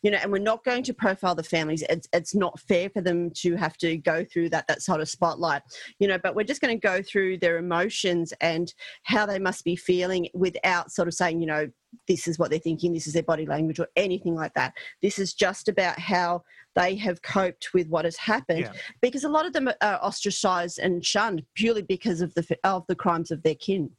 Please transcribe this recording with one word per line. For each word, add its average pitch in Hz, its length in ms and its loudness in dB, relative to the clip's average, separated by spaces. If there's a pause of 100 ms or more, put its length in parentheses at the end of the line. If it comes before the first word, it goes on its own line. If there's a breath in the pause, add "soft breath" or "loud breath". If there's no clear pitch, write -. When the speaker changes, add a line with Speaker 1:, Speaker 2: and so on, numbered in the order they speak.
Speaker 1:
you 208 80 4
know, 202 120 2
and 202 100 0
we're 196 60 2
not 220 260 0
going 247 200 0
to 247 100 -4
profile 190 400 0
the 160 80 -4
families. 156 460 0
It's, 170 240 -2
it's 170 220 0
not 190 260 0
fair 190 300 2
for 208 100 -4
them 175 300 0 (120)
to 175 140 2
have 165 220 -2
to 165 180 0
go 165 280 0
through 170 260 -2
that, 156 180 -2
that - 140 -2
sort 160 180 0
of 156 80 -4
spotlight, 165 540 0 (360 loud breath)
you 202 100 4
know, 185 100 2
but 180 160 -2
we're 214 100 0
just 269 160 -4
gonna 240 160 0
go 196 260 2
through 190 360 0
their 170 200 2
emotions 175 840 0
and 165 320 0 (300 loud breath)
how 214 240 2
they 196 120 -2
must 190 260 -2
be 175 120 0
feeling 180 580 0
without 180 560 0
sort 175 180 0
of 165 60 -4
saying, 170 260 0
you 165 60 0
know, 151 220 0 (380)
this 175 220 0
is 160 100 -2
what 165 120 2
they're 156 80 0
thinking, 165 340 0
this 160 140 -4
is 151 80 -8
their 165 80 4
body 160 240 0
language 156 340 -2
or - 160 -2
anything 180 380 0
like 160 200 -6
that. 127 200 -2 (280 loud breath)
This 196 160 0
is 190 160 -2
just 196 340 0
about 185 300 0
how 175 460 0 (320 loud breath)
they 180 200 2
have 202 260 -4
coped - 520 -2
with 175 140 4
what 160 160 0
has 165 120 -2
happened, 175 440 0
Speaker 2:
Yeah. 110 120 -4 (280 loud breath)
Speaker 1:
because 254 240 0
a 311 40 0
lot 311 160 4
of 359 80 -6
them 269 160 0
are 202 320 0
ostracised 185 760 -2
and 175 260 0
shunned 202 400 0 (100)
purely 220 280 0
because 180 380 -2
of 175 140 -2
the 170 140 0
f-, - 140 -2
of 190 240 0
the 185 80 0
crimes 170 380 0
of 160 100 -6
their 156 140 2
kin. 190 420 -2